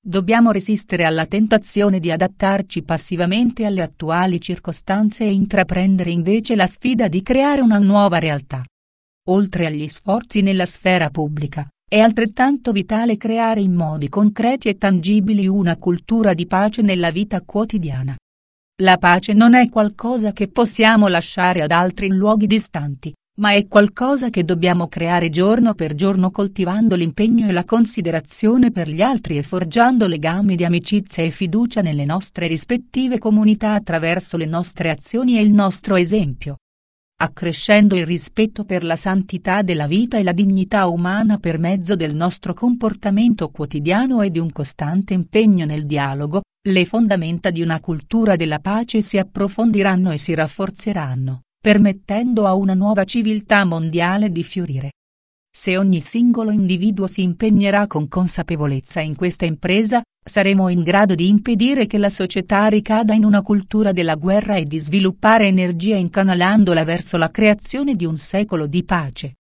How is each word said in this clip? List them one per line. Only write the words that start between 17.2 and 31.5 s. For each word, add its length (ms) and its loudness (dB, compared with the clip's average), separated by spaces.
quotidiana. 720 -4
La 160 6
pace 360 2
non 220 8
è 120 6
qualcosa 640 -2
che 160 -4
possiamo 640 4
lasciare 520 0
ad 100 0
altri 360 0
in 80 0
luoghi 320 2
distanti, 680 -4
ma 120 2
è 140 2
qualcosa 640 2
che 160 -2
dobbiamo 420 0
creare 420 -2
giorno 440 2
per 220 -4
giorno 360 0
coltivando 640 0
l'impegno 520 0
e 40 0
la 140 -2
considerazione 1040 0
per 180 -6
gli 120 -2
altri 360 0
e 60 -2
forgiando 640 2
legami 480 0
di 80 0
amicizia 600 -2
e 60 0
fiducia 520 -2